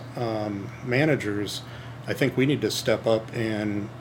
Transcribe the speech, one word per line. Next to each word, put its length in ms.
um, 520
managers, 800
I 40
think 240
we 80
need 180
to 100
step 340
up 260
and 560